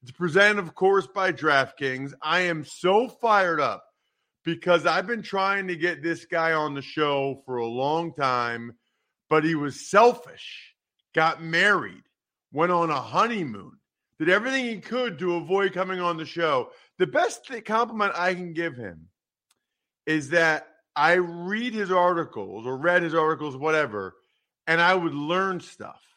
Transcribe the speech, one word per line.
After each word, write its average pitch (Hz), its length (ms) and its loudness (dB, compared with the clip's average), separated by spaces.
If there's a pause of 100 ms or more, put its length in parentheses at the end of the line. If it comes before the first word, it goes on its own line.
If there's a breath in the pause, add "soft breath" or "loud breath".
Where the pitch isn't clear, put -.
It's 123 100 -20
presented, 196 480 4
of 170 160 -8
course, 190 320 2
by 185 260 -2
DraftKings. 139 880 0
I 160 200 0
am 170 220 -2
so 208 460 0
fired 196 500 2
up 113 240 -2 (600)
because 165 400 2
I've 180 220 0
been 226 160 -4
trying 190 440 -2
to 180 80 -4
get 160 260 -4
this 165 240 -6
guy 160 280 0
on 151 200 -2
the 139 80 -8
show 139 640 -2
for 127 120 -6
a 117 80 -2
long 143 480 -2
time, 120 640 -2 (520)
but 156 140 4
he 160 120 0
was 143 340 -6
selfish, - 880 2 (380)
got 160 300 0
married, 165 600 0 (500)
went 165 180 2
on 170 200 2
a 139 100 -2
honeymoon, 147 720 -2 (460)
did 156 100 0
everything 247 360 2
he 226 140 -6
could 220 400 -6
to 175 160 -2
avoid 185 380 0
coming 185 260 -4
on 175 160 -2
the 160 100 -8
show. 151 440 -2 (300 loud breath)
The 180 80 2
best - 400 -2
th-, 240 180 -12
compliment 220 500 -2
I 180 200 0
can 175 180 -10
give 160 240 -6
him 87 300 -14 (1000)
is 151 240 -2
that 160 380 2 (280)
I 156 180 6
read 180 600 -2
his 208 180 -2
articles 151 720 0
or 131 120 -6
read 175 240 4
his 165 140 -2
articles, 151 420 0
whatever, 131 580 -2 (520)
and 165 120 2
I 175 160 6
would 170 180 -2
learn 175 460 -2
stuff. - 420 -18 (160)